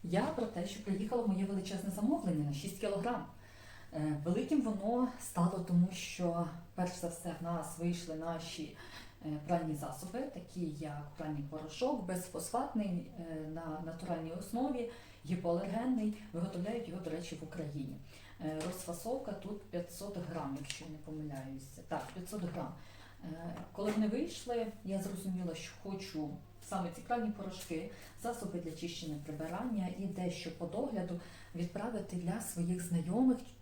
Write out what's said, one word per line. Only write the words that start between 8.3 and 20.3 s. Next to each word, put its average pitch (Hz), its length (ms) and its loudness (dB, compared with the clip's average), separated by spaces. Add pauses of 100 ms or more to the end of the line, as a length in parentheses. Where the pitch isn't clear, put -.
е, 156 40 0 (180)
пральні 165 280 4
засоби, 147 440 -4
такі 180 420 -4
як 147 460 -2 (100)
пральний 151 260 0
порошок, 185 600 0
безфосфатний, 185 1120 0
е, 165 160 -4 (180)
на 160 320 -4
натуральній 160 460 -2
основі, 233 600 0 (340)
гіпоалергенний. 208 880 4 (200)
Виготовляють 180 560 0
його, 165 120 -4
до - 80 -2
речі, 170 260 -2
в - 80 -6
Україні. 143 520 -4 (460)
Е, 156 240 0
розфасовка 208 680 -2
тут 202 320 -6
п'ятсот 190 540 -4 (120)
грам, 143 320 -2